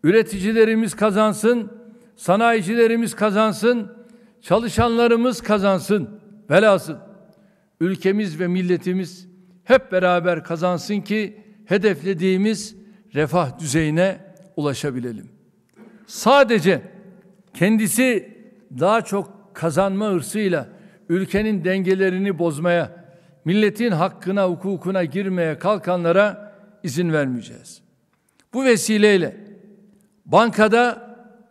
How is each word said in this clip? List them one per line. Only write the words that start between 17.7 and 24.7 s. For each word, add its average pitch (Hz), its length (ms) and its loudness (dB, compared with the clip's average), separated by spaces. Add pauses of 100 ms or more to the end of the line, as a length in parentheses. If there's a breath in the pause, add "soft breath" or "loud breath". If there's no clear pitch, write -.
daha 202 220 2
çok - 540 -8
kazanma 190 540 -2
hırsıyla 175 580 -2 (420 loud breath)
ülkenin 190 560 -2
dengelerini 190 760 0
bozmaya, 170 680 -2 (400 loud breath)
milletin 208 460 0
hakkına, 185 560 -2
hukukuna 185 560 -4